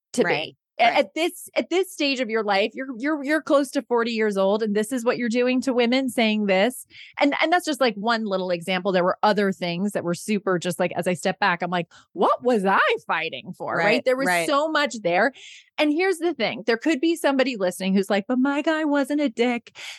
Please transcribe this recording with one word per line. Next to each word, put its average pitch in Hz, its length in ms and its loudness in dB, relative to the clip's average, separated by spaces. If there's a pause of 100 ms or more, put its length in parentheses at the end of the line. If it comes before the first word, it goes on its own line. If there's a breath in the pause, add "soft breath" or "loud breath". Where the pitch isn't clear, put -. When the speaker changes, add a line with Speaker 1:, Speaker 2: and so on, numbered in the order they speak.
(140)
Speaker 1:
to 247 100 2
Speaker 2:
Right. 156 260 -2
Speaker 1:
be. - 80 -20 (200)
A-, - 60 2
Speaker 2:
Right. 233 140 4
Speaker 1:
at - 160 0
this, - 420 -4
at 247 140 -2
this 370 240 -2
stage 277 260 0
of 240 100 -4
your 220 140 0
life, 202 300 0
you're, 269 240 -10
you're, 285 260 -2
you're 294 180 0
close 285 300 2
to 277 120 -2
forty 233 280 0
years 214 240 0
old, 196 260 2
and 208 140 -2
this 220 160 -2
is 240 140 -2
what 226 120 2
you're 240 120 -2
doing 247 320 2
to 262 120 0
women, 247 360 2
saying 214 380 0
this. 196 380 2 (320 loud breath)
And, 285 240 2
and 320 120 2
that's 359 120 2
just, 311 140 -2
like, 240 160 2
one 220 300 -2
little 185 260 -2
example. 180 400 -2
There 180 140 4
were 185 180 0
other 202 300 2
things 180 400 -4
that 185 100 -4
were 170 100 -2
super, 190 460 -2
just, 180 180 -4
like, 180 200 0
as 170 100 -4
I 180 60 2
step 185 260 -2
back, 180 220 0
I'm 175 100 -4
like, 175 160 -2 (240 loud breath)
"What 254 320 0
was 233 220 2
I 196 160 4 (260)
fighting 165 500 -6
for?" 120 200 -4
Right? 165 80 2
Speaker 2:
Right, 220 180 2
Speaker 1:
There 254 140 2
was 269 100 -2
Speaker 2:
right. 180 220 2
Speaker 1:
so 294 200 2
much 285 320 0
there. 196 300 2 (460 loud breath)
And 302 160 2
here's 370 260 0
the 339 140 -2
thing. 143 320 -4
There 226 120 2
could 302 240 0
be 330 160 0
somebody 262 400 0
listening 185 360 -2
who's 196 160 2
like, 202 180 0
"But 254 120 0
my 277 220 0
guy 311 220 0
wasn't 285 380 0
a 285 80 0
dick. 240 480 -2 (220 loud breath)